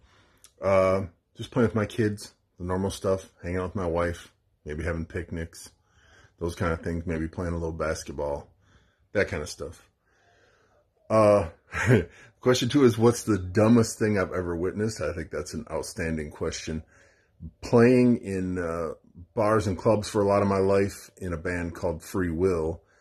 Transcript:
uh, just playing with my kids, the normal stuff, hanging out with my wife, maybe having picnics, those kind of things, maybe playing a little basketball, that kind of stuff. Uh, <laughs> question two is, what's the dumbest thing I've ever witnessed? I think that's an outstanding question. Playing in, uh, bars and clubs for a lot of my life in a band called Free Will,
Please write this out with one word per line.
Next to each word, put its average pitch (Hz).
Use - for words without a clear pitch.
uh, 95
just 113
playing 117
with -
my 104
kids, 104
the 87
normal 92
stuff, 95
hanging 90
out 92
with -
my 92
wife, 85
maybe 76
having 82
picnics, -
those 85
kind 85
of 80
things, 85
maybe 80
playing 85
a 85
little 82
basketball, 73
that 98
kind 82
of 73
stuff. -
Uh, 104
<laughs> 107
question 123
two 143
is, 113
what's 117
the 104
dumbest 107
thing 107
I've 92
ever 87
witnessed? 98
I 78
think 82
that's -
an 78
outstanding 78
question. 80
Playing 123
in, 92
uh, 82
bars 107
and 92
clubs 107
for 107
a 101
lot 101
of 101
my 98
life 98
in 90
a 82
band 87
called 82
Free 90
Will, 82